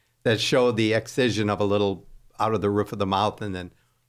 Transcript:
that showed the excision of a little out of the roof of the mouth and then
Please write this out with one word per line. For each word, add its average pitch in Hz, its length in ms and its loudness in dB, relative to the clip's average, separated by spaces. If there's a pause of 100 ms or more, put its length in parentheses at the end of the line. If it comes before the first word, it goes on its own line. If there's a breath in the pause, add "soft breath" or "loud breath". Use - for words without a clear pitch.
(240)
that 110 180 2
showed 123 360 2
the 110 160 2
excision 110 560 0
of 101 120 0
a 104 40 2
little 101 400 0 (340)
out 110 140 0
of 104 80 -2
the 101 80 0
roof 101 220 -2
of 104 80 -8
the 101 60 0
mouth 98 360 0
and 101 140 -8
then 90 160 -10 (360)